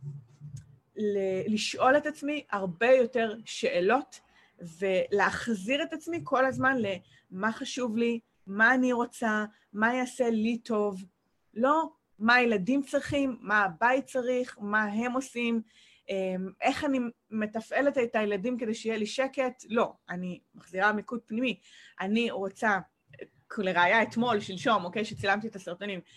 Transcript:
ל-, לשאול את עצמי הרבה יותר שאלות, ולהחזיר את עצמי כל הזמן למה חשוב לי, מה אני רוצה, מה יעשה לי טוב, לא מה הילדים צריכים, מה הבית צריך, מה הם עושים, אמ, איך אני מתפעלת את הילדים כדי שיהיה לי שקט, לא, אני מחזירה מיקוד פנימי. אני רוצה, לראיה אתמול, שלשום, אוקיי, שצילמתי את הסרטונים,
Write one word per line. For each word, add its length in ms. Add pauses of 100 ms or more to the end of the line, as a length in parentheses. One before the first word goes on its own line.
(960)
ל-, 560
לשאול 440
את 100
עצמי 440
הרבה 400
יותר 440 (100)
שאלות, 760 (580)
ולהחזיר 1040
את 100
עצמי 320
כל 220
הזמן 320
למה 720
חשוב 440
לי, 240 (260)
מה 280
אני 180
רוצה, 520 (280)
מה 220
יעשה 360
לי 280
טוב, 460 (500)
לא 360 (280)
מה 160
הילדים 480
צריכים, 580
מה 220
הבית 440
צריך, 540
מה 240
הם 280
עושים, 500 (460)
אמ, 420 (100)
איך 240
אני 140 (320)
מתפעלת 680
את 180
הילדים 420
כדי 160
שיהיה 220
לי 100
שקט, 640
לא, 240 (160)
אני 320 (140)
מחזירה 380
מיקוד 340
פנימי. 340 (400)
אני 300
רוצה, 480 (800)
לראיה 440
אתמול, 380
שלשום, 440
אוקיי, 200
שצילמתי 440
את 80
הסרטונים, 440 (160)